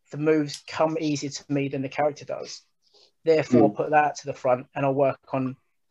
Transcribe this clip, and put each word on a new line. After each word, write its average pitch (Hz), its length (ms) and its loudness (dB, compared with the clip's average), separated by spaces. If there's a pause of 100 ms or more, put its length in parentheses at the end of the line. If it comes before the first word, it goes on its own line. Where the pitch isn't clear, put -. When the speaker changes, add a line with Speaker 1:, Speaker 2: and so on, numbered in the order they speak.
(120)
Speaker 1:
the 143 60 -12
moves 151 500 0
come 160 320 0
easier 147 320 -2
to - 200 -14
me 139 180 -2
than 139 120 -6
the 135 80 -6
character 147 340 -2
does. - 380 -12 (640)
Therefore, 139 420 4
Speaker 2:
Mm. 104 60 2
Speaker 1:
I - 40 -14
put 147 140 -2
that 147 260 2
to 139 100 -14
the 135 60 -8
front, 127 420 0
and 139 100 -2
I 135 40 2
work 135 280 2 (160)
on 131 240 -4 (340)